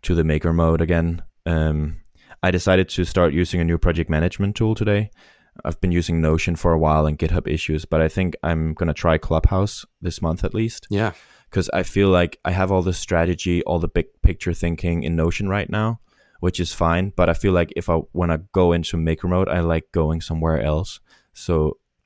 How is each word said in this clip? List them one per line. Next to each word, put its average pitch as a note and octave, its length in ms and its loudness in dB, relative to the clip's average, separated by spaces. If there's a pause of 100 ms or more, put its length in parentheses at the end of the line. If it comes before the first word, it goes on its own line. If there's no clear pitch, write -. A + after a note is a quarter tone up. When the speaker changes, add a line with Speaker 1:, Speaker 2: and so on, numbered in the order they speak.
Speaker 1:
to F2+ 140 0
the E2 80 4
maker D#2 280 0
mode E2 300 2
again. E2 400 0 (240)
Um, D#2 560 -2 (400)
I F2+ 80 2
decided F#2 400 4
to F2+ 160 -2
start E2+ 280 2
using F2 280 0
a - 20 2
new E2 140 2
project E2 320 2
management F2+ 460 0
tool A2 180 0
today. G#2 380 -2 (520)
I've - 160 -6
been F2+ 120 0
using E2+ 280 0
Notion D#2+ 360 2
for E2+ 180 2
a E2 60 2
while D#2 260 4
and D2+ 140 -2
GitHub E2+ 280 0
Issues, D#2 380 -4
but D#2+ 160 0
I D#2+ 60 4
think F2+ 340 -2
I'm D#2+ 320 -2
gonna D#2 220 -2
try D#2+ 240 2
Clubhouse F#2 680 0 (160)
this F2 180 -6
month E2+ 240 -2
at F#2 120 -4
least. A2+ 340 -4
Speaker 2:
Yeah. G#2 220 -2 (400)
Speaker 1:
'Cause F#2 200 -2
I F#2 120 0
feel G2 260 2
like F2 340 2
I F2+ 80 0
have F#2 200 0
all F#2+ 100 2
the F2 120 0
strategy, F2 720 0
all F2 120 0
the E2+ 100 0
big - 200 0 (160)
picture F2 300 0
thinking E2+ 500 -2
in E2 120 -2
Notion F2 340 -2
right G2 200 -4
now, A2 300 -2 (400)
which F2+ 200 -2
is F2 140 -4
fine. F2 420 0
But F2 140 4
I E2+ 40 2
feel G2 200 0
like E2+ 220 2
if - 120 -6
I D#2+ 140 0 (100)
wanna E2+ 280 0 (140)
go F2+ 180 4
into E2+ 260 -2
maker E2 300 -2
mode, F2+ 220 0
I F2 100 0
like E2 320 -2
going E2 280 0
somewhere D#2+ 400 -2
else. D2+ 400 -4 (340)
So D#2 440 -2 (280)